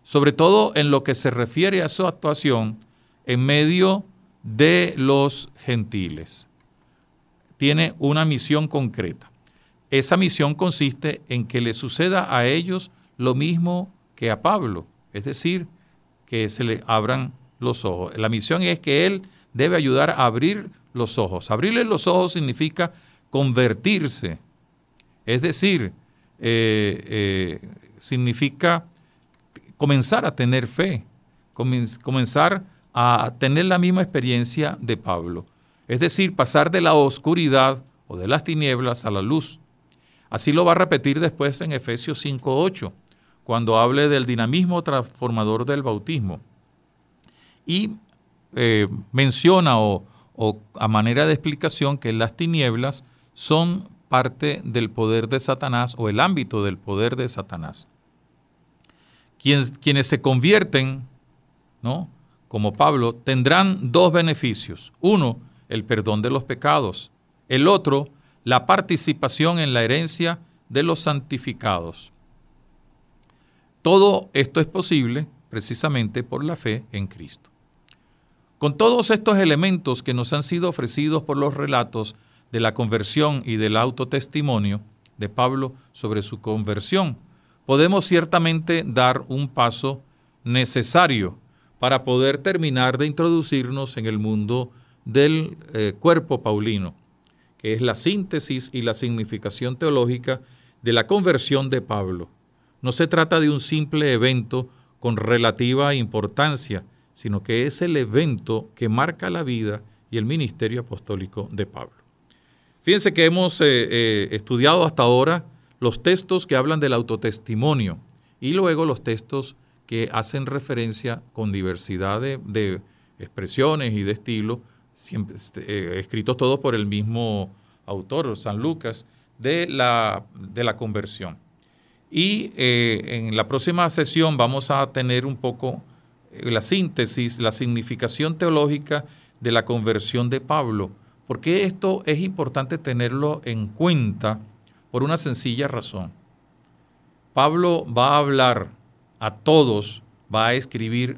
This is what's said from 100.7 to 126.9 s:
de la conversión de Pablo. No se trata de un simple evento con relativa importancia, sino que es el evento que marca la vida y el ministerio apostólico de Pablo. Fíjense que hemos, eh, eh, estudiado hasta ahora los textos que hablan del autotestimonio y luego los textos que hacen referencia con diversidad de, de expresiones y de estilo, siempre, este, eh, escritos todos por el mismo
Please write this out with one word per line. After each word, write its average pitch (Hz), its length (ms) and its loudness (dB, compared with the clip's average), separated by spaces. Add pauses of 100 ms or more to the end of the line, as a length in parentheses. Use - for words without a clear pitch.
de 117 100 0
la 113 160 2
conversión 143 640 2
de 127 100 -2
Pablo. 92 480 -6 (540)
No 101 100 -2
se 165 160 2
trata 165 320 2
de 151 100 4
un 143 100 0
simple 151 520 0
evento 127 560 0 (320)
con 117 160 -2
relativa 120 800 2
importancia, 110 920 -2 (300)
sino 101 280 -4
que 117 240 0
es 147 160 -4
el 175 140 0
evento 117 800 -2
que 117 120 -2
marca 156 420 -2
la 170 120 -4
vida 107 400 -4 (280)
y 117 80 -6
el 107 60 -2
ministerio 120 580 -4
apostólico 98 680 -10
de 98 160 -4
Pablo. - 300 -14 (840)
Fíjense 196 320 4
que 165 120 4
hemos, 170 360 2
eh, 165 40 4 (260)
eh, 110 400 2
estudiado 127 540 2
hasta 156 180 0
ahora 135 420 4 (360)
los 120 220 -2
textos 185 440 0
que - 80 0
hablan 143 240 2
del 143 140 0
autotestimonio 113 1080 -2 (420)
y 131 120 -4
luego 170 320 2
los 139 180 -2
textos 120 540 -6 (300)
que 113 240 -4
hacen 127 360 -4
referencia 123 760 -6 (100)
con 107 200 -4
diversidad 95 680 -4
de, 135 240 -6
de 101 360 -2 (380)
expresiones 131 720 -2
y 104 100 -2
de 101 100 0
estilo, 110 480 -6 (340)
siempre, - 420 -10
este, - 240 -14
eh, 95 400 -6
escritos 113 360 -4
todos 170 240 0
por 135 140 -2
el 107 120 -2
mismo 104 680 -4 (300)